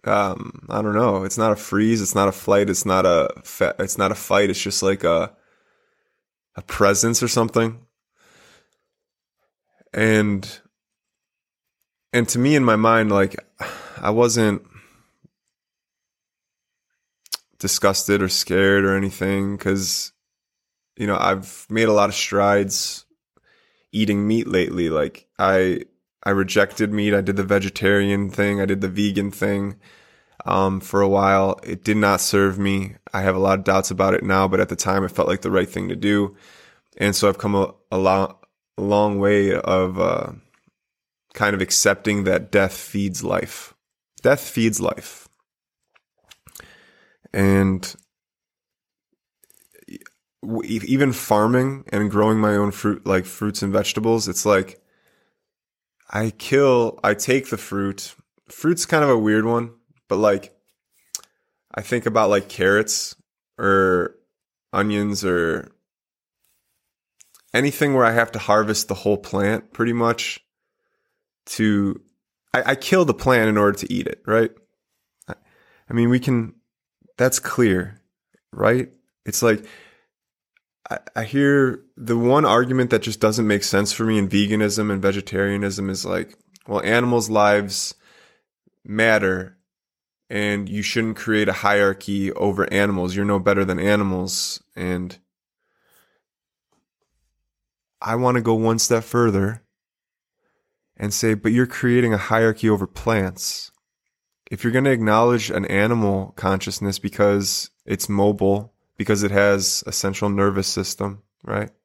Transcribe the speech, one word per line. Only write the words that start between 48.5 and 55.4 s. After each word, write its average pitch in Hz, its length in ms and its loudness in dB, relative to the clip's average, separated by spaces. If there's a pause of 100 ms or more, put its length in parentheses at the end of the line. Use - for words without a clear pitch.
w-, 110 220 -6
e-, 110 220 -6
even 135 260 2
farming 127 800 0
and 101 200 -2
growing 107 280 4
my 107 180 2
own 101 140 2
fruit, 104 360 -4
like, 95 180 0
fruits 104 380 -6
and 98 100 -4
vegetables, 107 560 0
it's - 180 -4
like, 95 340 0 (1300)